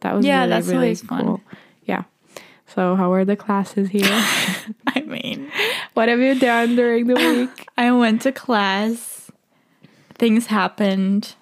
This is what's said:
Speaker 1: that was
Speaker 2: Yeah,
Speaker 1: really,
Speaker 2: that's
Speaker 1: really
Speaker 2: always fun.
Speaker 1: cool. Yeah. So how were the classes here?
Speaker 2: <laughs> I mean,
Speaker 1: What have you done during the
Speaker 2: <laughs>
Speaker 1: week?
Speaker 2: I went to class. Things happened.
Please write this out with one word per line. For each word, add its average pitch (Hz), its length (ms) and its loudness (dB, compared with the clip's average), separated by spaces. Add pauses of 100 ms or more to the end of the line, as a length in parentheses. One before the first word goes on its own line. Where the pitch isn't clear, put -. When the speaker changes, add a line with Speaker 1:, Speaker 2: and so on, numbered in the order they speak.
Speaker 1:
that 196 140 -2
was 214 100 2
Speaker 2:
Yeah, 277 140 4
Speaker 1:
really, 180 100 2
Speaker 2:
that's 170 180 0
Speaker 1:
really 180 100 0 (100)
Speaker 2:
always - 160 -2
fun. - 220 -6
Speaker 1:
cool. 180 160 -2 (440)
Yeah. - 180 -4 (640)
So 185 300 0
how 180 160 2
were 190 120 2
the 196 120 0
classes 196 540 -4
here? 202 200 -2
Speaker 2:
<laughs> - 800 -4
I 262 140 -4
mean, - 500 -10 (420)
Speaker 1:
What 226 160 2
have 240 100 2
you 262 200 4
done 233 360 2
during 240 300 2
the 247 100 2
Speaker 2:
<laughs> 311 220 2
Speaker 1:
week? 254 300 -4 (100)
Speaker 2:
I 240 140 2
went 226 320 4
to 269 80 2
class. 214 1000 -2 (840)
Things 233 320 2
happened. 196 960 0